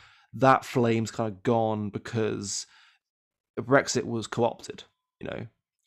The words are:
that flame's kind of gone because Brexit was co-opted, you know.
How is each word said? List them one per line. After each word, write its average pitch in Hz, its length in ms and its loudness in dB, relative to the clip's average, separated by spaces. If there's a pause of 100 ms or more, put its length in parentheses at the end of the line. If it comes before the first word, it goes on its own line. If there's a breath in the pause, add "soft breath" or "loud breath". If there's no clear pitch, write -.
(340 soft breath)
that 131 300 6
flame's 113 480 0
kind 113 180 -4
of 95 140 -12
gone 110 460 0
because 107 760 -4 (920 soft breath)
Brexit 123 460 2
was 117 220 -6
co-opted, - 560 -2 (360)
you - 80 -12
know. - 200 -8 (400)